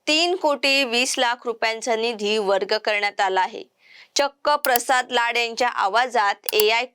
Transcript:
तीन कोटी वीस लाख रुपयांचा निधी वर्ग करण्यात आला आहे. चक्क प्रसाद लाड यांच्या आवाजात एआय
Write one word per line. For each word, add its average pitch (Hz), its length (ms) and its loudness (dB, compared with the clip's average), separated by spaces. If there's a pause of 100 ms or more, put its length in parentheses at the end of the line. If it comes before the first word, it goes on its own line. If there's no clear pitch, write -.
तीन 339 300 2
कोटी 277 480 2
वीस 240 340 -2
लाख 247 280 -2
रुपयांचा 226 500 -2
निधी 220 420 -2
वर्ग 196 380 0
करण्यात 202 440 -2
आला 190 200 2
आहे. - 220 -4 (540)
चक्क 285 340 0
प्रसाद 262 600 2
लाड 240 260 0
यांच्या 233 320 0
आवाजात 214 840 0
एआय 220 320 0 (100)